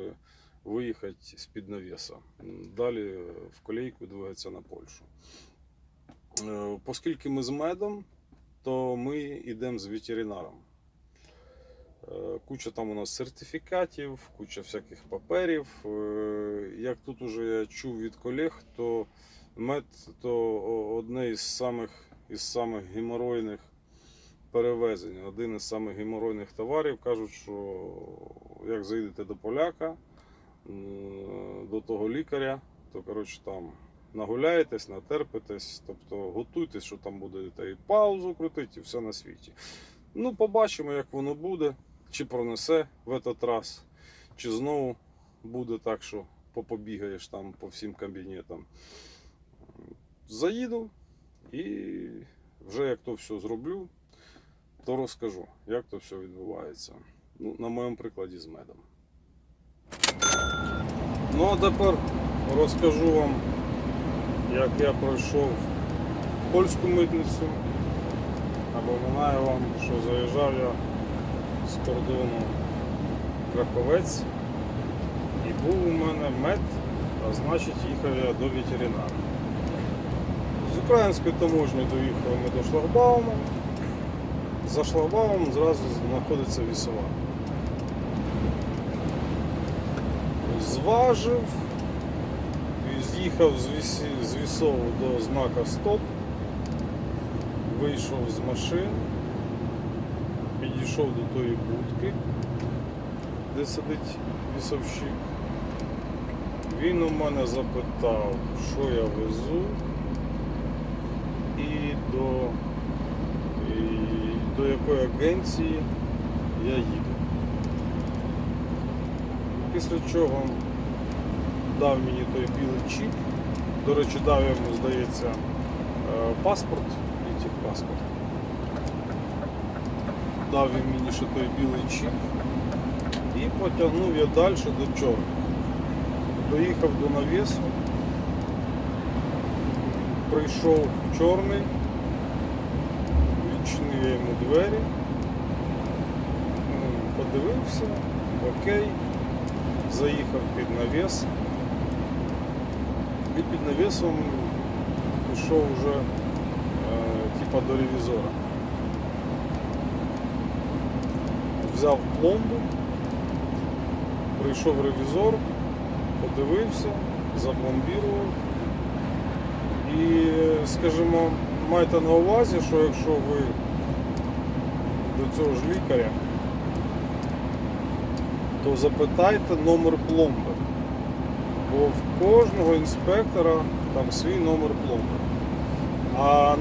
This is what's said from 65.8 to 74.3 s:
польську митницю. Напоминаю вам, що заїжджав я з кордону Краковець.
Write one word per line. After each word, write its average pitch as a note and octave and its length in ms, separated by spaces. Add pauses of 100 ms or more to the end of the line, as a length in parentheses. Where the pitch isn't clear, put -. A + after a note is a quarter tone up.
польську F3+ 360
митницю. E3 600 (1300)
Напоминаю C3+ 720
вам, B2+ 160 (220)
що A#2+ 160
заїжджав B2 580
я B2 140 (960)
з - 80 (100)
кордону B2 560 (1080)
Краковець. B2+ 720 (1300)